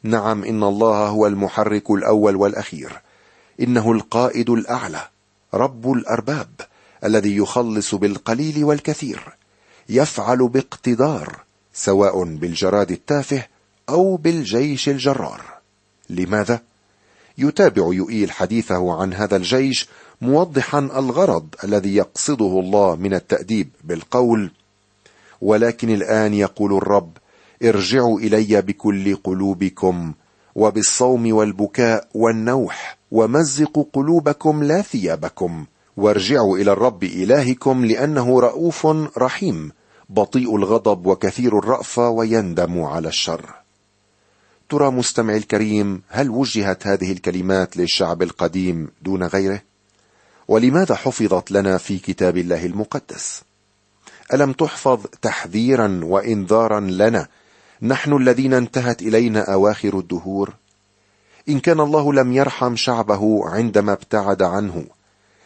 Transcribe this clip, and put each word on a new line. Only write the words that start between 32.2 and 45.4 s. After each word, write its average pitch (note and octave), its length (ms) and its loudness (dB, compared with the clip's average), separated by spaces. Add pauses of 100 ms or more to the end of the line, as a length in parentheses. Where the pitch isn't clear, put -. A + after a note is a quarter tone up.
ومزقوا C#3+ 840 2
قلوبكم D3+ 720 0
لا D#3+ 180 0
ثيابكم، E2 840 -6 (320)
وارجعوا G#2 600 2
إلى G2+ 140 4
الرب G2 320 2
إلهكم، B2 840 0
لأنه B2+ 540 2
رؤوف D#3 480 0 (300)
رحيم، A#2 540 -4 (380)
بطيء A2 460 0
الغضب G2+ 500 2
وكثير G2+ 540 2
الرأفة، A#2+ 500 0
ويندم F#2 720 0
على D#2+ 260 -4
الشر". - 460 -6 (1160)
ترى C#3+ 220 2
مستمعي A#2 460 -2
الكريم، G#2 680 -2